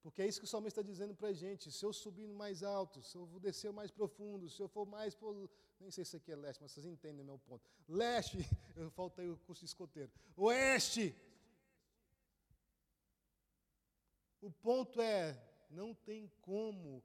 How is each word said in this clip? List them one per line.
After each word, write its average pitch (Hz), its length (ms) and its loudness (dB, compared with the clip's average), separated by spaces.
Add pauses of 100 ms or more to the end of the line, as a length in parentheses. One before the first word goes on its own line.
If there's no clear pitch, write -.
Porque 165 220 -4
é 190 40 6
isso 214 140 2
que 202 60 -10
o - 20 -8
salmista 214 320 -2
está 202 100 -2
dizendo 202 240 -6
pra 208 180 -2
gente. 180 380 -6
"Se - 140 -8
eu 208 80 0
subir 214 340 -10
no 208 80 -10
mais 202 280 -6
alto, 196 400 -2
se - 140 -14
eu 180 100 -12
vou 170 120 -14
descer 196 320 -4
o 202 40 -6
mais 208 160 -8
profundo, 202 580 -4
se 135 120 -10
eu 196 80 -4
for 208 180 -4
mais 208 280 -4
pro", 208 340 -8 (300)
nem 190 120 -16
sei 180 140 -6
se 170 120 -10
aqui 160 160 -10
é 151 40 -6
leste, 143 240 -8
mas 143 120 -16
vocês 147 140 -12
entendem 151 360 -10
o - 20 -12
meu 139 140 -12
ponto. 123 300 -16 (200)
Leste, 214 500 2
<laughs> - 380 0
eu 160 140 -8
faltei 180 380 -6
o 170 80 -4
curso - 240 -16
de 170 60 -14
escoteiro. 147 440 -10 (260)
Oeste! 233 800 8 (3250)
O 202 100 -8
ponto 240 500 4
é, 180 400 6 (300)
não 196 240 -6
tem 214 320 -10 (140)
como 185 640 -4